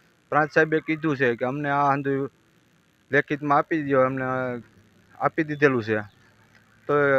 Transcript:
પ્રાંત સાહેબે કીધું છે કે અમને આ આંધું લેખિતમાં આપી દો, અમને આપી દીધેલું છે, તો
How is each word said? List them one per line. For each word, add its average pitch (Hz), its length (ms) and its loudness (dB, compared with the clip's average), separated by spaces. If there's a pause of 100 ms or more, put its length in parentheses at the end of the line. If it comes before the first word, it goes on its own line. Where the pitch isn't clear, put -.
(320)
પ્રાંત 147 240 0
સાહેબે 160 260 2
કીધું 156 380 -4
છે 131 100 2 (100)
કે 127 60 -4
અમને 143 240 -4
આ 143 180 0
આંધું 139 420 -2 (800)
લેખિતમાં 143 460 0
આપી 160 300 -2
દો, 135 220 4
અમને 131 180 -6 (920)
આપી 147 300 -2
દીધેલું 139 340 2
છે, 107 200 -2 (840)
તો 147 60 0 (260)